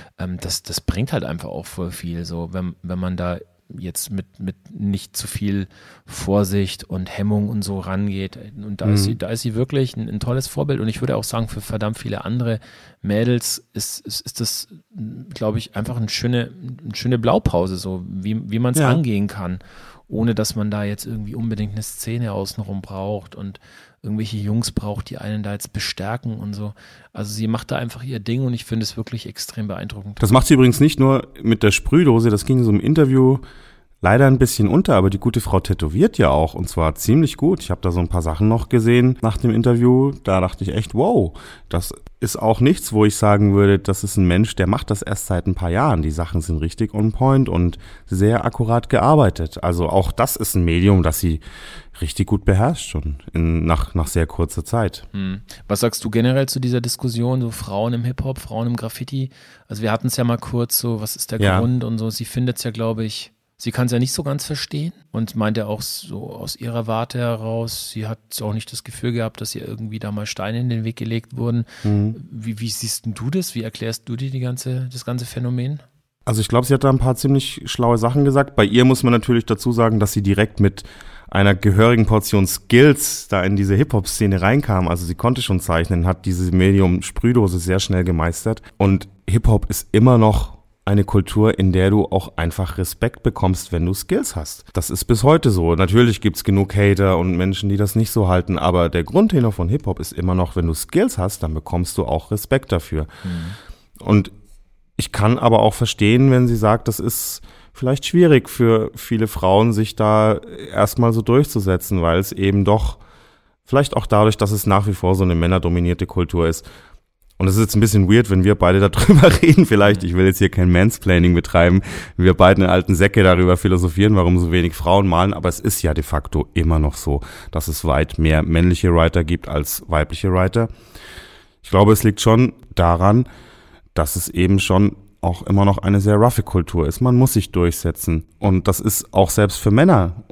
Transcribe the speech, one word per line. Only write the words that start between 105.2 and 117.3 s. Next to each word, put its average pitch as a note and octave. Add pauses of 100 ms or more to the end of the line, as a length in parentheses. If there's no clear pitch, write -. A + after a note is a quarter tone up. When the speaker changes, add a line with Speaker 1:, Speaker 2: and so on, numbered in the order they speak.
Speaker 2:
aber A2+
auch G#2+
verstehen, A#2+
wenn B2
sie A#2
sagt, A2
das A2+
ist - (320)
vielleicht C3
schwierig E3+
für A2+
viele A2+
Frauen, G#2+
sich G#2
da G#2+ (340)
erstmal A#2
so A2+
durchzusetzen, G2+
weil E2
es F#2+
eben G2
doch, G#2 (680)
vielleicht C#3
auch G#2+
dadurch, G#2+
dass G2+
es G#2
nach G2
wie G#2
vor F#2
so F#2+
eine F2+
männerdominierte F2
Kultur E2+
ist. - (720)